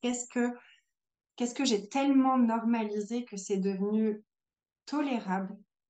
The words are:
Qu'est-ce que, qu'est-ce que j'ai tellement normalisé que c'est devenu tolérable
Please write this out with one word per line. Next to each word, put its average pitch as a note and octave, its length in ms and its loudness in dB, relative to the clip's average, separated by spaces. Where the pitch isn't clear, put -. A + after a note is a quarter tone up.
Qu'est-ce B3 260 -4
que, A#3+ 280 -2
qu'est-ce A#3+ 200 -4
que C#4 100 -2
j'ai G3+ 240 0
tellement C4+ 480 4
normalisé A3+ 880 0
que G#3 100 -14
c'est G3 220 -2
devenu G#3 680 0
tolérable G#3 720 -4